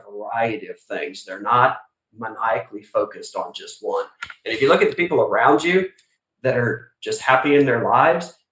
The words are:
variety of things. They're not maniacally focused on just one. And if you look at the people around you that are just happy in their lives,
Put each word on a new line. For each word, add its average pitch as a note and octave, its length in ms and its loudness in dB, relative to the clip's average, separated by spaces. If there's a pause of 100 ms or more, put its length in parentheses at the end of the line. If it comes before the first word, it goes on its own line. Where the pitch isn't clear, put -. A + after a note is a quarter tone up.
variety G#2 600 -6
of F2+ 140 -14
things. F#2 420 -10
They're F#2+ 180 -12
not B2 360 2 (400)
maniacally A2 680 -6
focused - 520 -6
on F#2 180 -8
just - 280 -16
one. - 240 -4 (380)
And A2+ 100 -6
if A2+ 80 -4
you C3+ 60 4
look E3+ 140 6
at - 80 4
the - 60 -6
people E3+ 260 0
around A#2 420 4
you F#3 260 2 (520)
that B2+ 160 0
are A#2 340 -2 (100)
just A2 200 -6
happy C#3+ 340 4
in C#3+ 100 6
their A#2 180 0
lives, D3+ 520 2 (160)